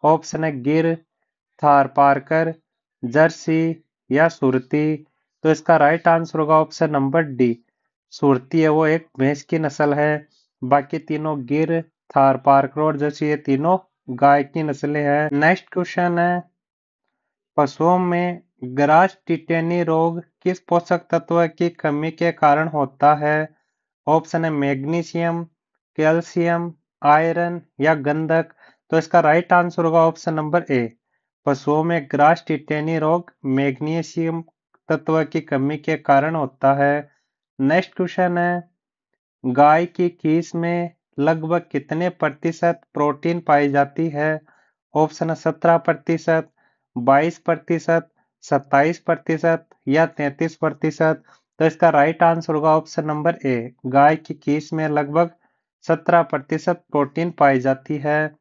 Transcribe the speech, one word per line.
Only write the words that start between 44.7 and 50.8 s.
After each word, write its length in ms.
ऑप्शन 340
है 80
सत्रह 420
प्रतिशत, 720
बाईस 440
प्रतिशत, 680
सत्ताईस 560
प्रतिशत 680
या 200
तैंतीस 480
प्रतिशत? 680